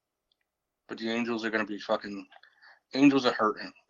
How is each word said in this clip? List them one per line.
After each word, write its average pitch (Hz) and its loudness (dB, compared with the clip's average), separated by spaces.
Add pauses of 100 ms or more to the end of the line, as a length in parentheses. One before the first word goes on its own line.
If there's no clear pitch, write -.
(880)
But 107 -10
the 113 -6
Angels 117 -2
are 110 -2
gonna 107 0
be 104 -10
fucking, 101 -6 (680)
Angels 135 6
are 120 4
hurting. 104 -2 (180)